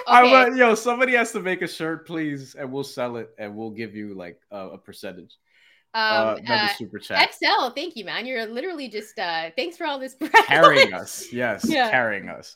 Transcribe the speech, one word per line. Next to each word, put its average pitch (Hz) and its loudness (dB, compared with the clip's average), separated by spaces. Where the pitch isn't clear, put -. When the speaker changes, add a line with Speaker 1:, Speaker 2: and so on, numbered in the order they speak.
Speaker 1:
I 247 10
Speaker 2:
okay. 247 8
Speaker 1:
want, 254 6
yo, 240 6
somebody 240 0
has 233 2
to 208 -4
make 180 -2
a 180 -4
shirt, 160 -6
please, 147 -6
and 135 -10
we'll 135 -6
sell 123 -6
it, 113 -12
and 104 -10
we'll 113 -10
give 107 -10
you, 104 -12
like, 87 -14
a, 98 -12
a 85 -16
percentage. 95 -16
Speaker 2:
Um, 226 -2
Speaker 1:
Uh, 220 2
another 220 0
Speaker 2:
uh, 202 2
Speaker 1:
super 104 -12
chat. - -2
Speaker 2:
X - -2
L, 330 2
thank 311 -10
you, 208 -12
man. 175 -6
You're 240 -6
literally 277 -10
just, 214 -12
uh, 165 -4
thanks 330 -4
for 339 -8
all 285 -6
this 262 -12
<laughs> 427 2
Speaker 1:
Carrying - 6
Speaker 2:
privilege. 98 -12
Speaker 1:
us, - -10
yes, 113 -2
Speaker 2:
Yeah. 240 0
Speaker 1:
carrying 107 0
us. - -16